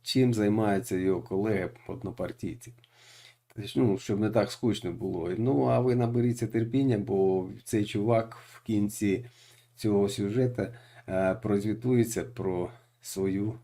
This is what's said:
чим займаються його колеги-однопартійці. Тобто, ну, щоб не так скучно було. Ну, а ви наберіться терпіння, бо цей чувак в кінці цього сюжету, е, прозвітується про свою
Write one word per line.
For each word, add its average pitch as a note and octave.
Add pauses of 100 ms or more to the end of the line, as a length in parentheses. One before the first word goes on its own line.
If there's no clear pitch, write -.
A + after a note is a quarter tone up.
чим B2
займаються G#2
його F#2
колеги-однопартійці. F#2+ (840)
Тобто, G#2
ну, A2+
щоб G#2
не G#2+
так G#2+
скучно G2
було. F2
Ну, C3+
а B2
ви B2
наберіться A#2+
терпіння, A#2
бо F#2+ (140)
цей G#2
чувак A2+
в -
кінці G#2 (500)
цього G2+
сюжету, A2 (420)
е, F#2+
прозвітується A2
про F2+ (300)
свою G2 (100)